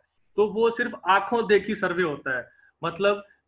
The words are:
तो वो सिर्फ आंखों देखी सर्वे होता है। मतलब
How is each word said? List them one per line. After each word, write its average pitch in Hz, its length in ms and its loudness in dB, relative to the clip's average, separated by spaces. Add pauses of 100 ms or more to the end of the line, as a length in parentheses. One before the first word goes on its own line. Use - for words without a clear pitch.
(360)
तो 208 100 4
वो 220 240 0
सिर्फ 233 380 -4
आंखों 196 400 2
देखी 202 260 2
सर्वे 180 280 -2
होता 139 360 -4
है। 117 100 -10 (360)
मतलब 196 400 0 (240)